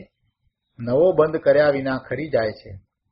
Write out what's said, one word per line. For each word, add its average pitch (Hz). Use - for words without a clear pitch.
નવો 127
બંધ 156
કર્યા 147
વિના 135
ખરી 143
જાય 113
છે. 107